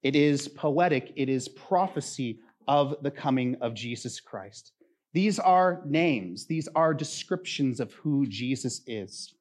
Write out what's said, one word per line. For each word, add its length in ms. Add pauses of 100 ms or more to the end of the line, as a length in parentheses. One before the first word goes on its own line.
It 140
is 320
poetic, 640
it 140
is 200
prophecy 920 (260)
of 360
the 80
coming 460
of 180
Jesus 460
Christ. 520 (400)
These 260
are 460
names, 640
these 280
are 180
descriptions 880
of 140
who 340
Jesus 600
is. 540